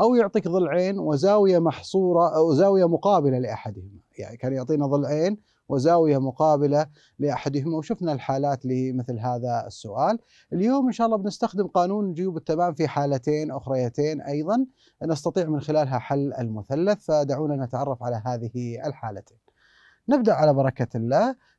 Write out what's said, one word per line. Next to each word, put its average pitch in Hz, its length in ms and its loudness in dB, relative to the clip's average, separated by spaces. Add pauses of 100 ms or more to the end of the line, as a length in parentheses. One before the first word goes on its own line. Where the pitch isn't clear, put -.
أو 233 140 4
يعطيك 214 340 2
ضلعين 180 500 0
وزاوية 185 600 4
محصورة 170 760 2
أو 160 160 4
زاوية 185 360 4
مقابلة 160 500 2
لأحدهما، 101 640 -8 (180)
يعني - 180 -14
كان 131 160 -6
يعطينا 143 340 0
ضلعين 147 520 0 (300)
وزاوية 151 500 4
مقابلة 147 680 2 (320)
لأحدهما، 143 580 -2
وشفنا 160 360 -4
الحالات 135 540 -2
لمثل 127 520 -2
هذا 120 480 -4
السؤال. 131 520 -4 (340)
اليوم 247 340 0
إن 240 60 0
شاء 233 140 -2
الله 226 120 0
بنستخدم 190 480 -4
قانون 190 460 0
جيوب 175 240 -4
التمام 165 380 -2
في 151 140 -2
حالتين 147 640 -2
أخريتين 135 680 -4
أيضا 165 460 -2 (360)
نستطيع 165 440 -2
من 156 140 -2
خلالها 147 380 0
حل 139 340 -4
المثلث، 135 720 -4
فدعونا 143 600 0
نتعرف 127 380 -4
على 120 240 -4
هذه 120 600 -6
الحالتين. 110 520 -10 (720)
نبدأ 226 260 4
على 143 200 4
بركة 131 420 0
الله. 151 400 0 (220)